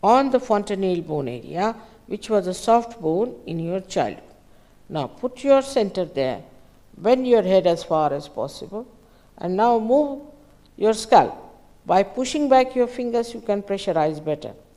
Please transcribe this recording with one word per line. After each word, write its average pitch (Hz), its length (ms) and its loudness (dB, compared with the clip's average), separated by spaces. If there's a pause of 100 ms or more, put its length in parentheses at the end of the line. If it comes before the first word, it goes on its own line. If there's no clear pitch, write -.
on 254 280 4
the 254 80 2
fontanelle 196 600 -2
bone 151 260 -6
area, 165 480 -4 (320)
which - 220 -10
was 202 180 0
a 185 60 -4
soft 233 480 0
bone 180 340 -2 (100)
in 165 140 -6
your 170 220 -4
childhood. 135 420 -4 (680)
Now 147 180 -4
put - 360 -10
your 269 180 6
center 202 440 -2
there, 131 380 -4 (540)
bend 254 300 2
your 233 160 4
head 185 240 4
as 170 160 2
far 156 300 0
as 143 140 -6
possible, 165 600 -10 (500)
and 180 180 -4
now 233 240 2
move 277 420 0 (560)
your 220 160 2
scalp. 175 500 4 (420)
By 190 180 4
pushing 262 460 -4
back 254 260 4
your 247 120 2
fingers, 240 460 -4
you 226 80 -14
can 202 220 -4
pressurize 160 600 -2
better. 147 300 -6 (240)